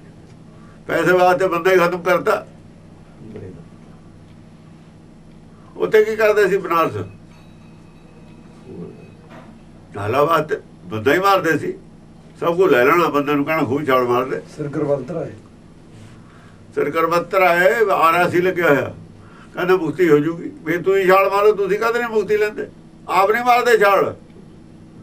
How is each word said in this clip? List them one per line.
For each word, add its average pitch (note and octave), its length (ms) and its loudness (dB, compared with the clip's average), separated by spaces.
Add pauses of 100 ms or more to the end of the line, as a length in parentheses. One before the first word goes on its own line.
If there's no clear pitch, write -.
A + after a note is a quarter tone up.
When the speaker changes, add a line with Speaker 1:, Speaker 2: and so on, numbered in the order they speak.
(880)
Speaker 1:
ਪੈਸੇ D#3+ 240 0
ਵਾਸਤੇ F3+ 360 4
ਬੰਦਾ E3+ 240 0
ਹੀ F#3 60 4
ਖਤਮ F3 240 0
ਕਰਤਾ। F3+ 460 -2 (3250)
ਉੱਥੇ G#3+ 280 2
ਕੀ A3 100 -4
ਕਰਦੇ G#3 320 2
ਸੀ F#3+ 100 0
ਬਨਾਰਸ? E3 340 -2 (3000)
ਡਾਲਾ G#2+ 300 -2
ਵਾਸਤੇ D#3 340 -2 (280)
ਬੰਦਾ A2 280 -2
ਹੀ C#3+ 60 0
ਮਾਰਦੇ E3+ 380 0
ਸੀ। - 160 -8 (640)
ਸਭ E3+ 180 -2
ਕੁਝ F3+ 140 4
ਲੈ B2 140 4
ਲੈਣਾ, D#3+ 240 2
ਬੰਦੇ C#3+ 260 -2
ਨੂੰ C#3+ 100 -2
ਕਹਿਣਾ, B2+ 180 -2
"ਖੂਹ C3+ 200 -4
ਛਾਲ C3 200 2
ਮਾਰ B2 220 0
ਦੇ।" - 160 -8 (160)
Speaker 2:
ਸਿਰ D3+ 100 -8
ਗੁਰਵੰਤ C#3+ 440 -6
ਰਾਏ। C#3 220 -10 (1400)
Speaker 1:
ਸਿਰ C#3+ 160 -2
ਗੁਰਵੰਤ E3 440 -2
ਰਾਏ F#3 380 2 (180)
ਆਰਾ E3 380 2
ਸੀ F3 120 -2
ਲੱਗਿਆ F3 280 0
ਹੋਇਆ, C3+ 240 0 (600)
ਕਹਿੰਦਾ, F3+ 220 0
"ਮੁਕਤੀ E3 340 0
ਹੋ D3 100 6
ਜੂਗੀ।" E3 320 -6 (120)
ਵੀ D#3+ 140 -4
ਤੁਸੀਂ F#3+ 300 0
ਛਾਲ G3 220 4
ਮਾਰੋ, G#3 220 2
ਤੁਸੀਂ G3 280 -2
ਕਾਹਦੇ A#3 200 -2
ਨਹੀਂ A#3+ 100 -6
ਮੁਕਤੀ G#3 280 -2
ਲੈਂਦੇ? G#3+ 300 -4 (420)
ਆਪ F#3+ 220 2
ਨਹੀਂ A#3+ 140 0
ਮਾਰਦੇ A#3+ 320 4
ਛਾਲ। F#3+ 380 2 (880)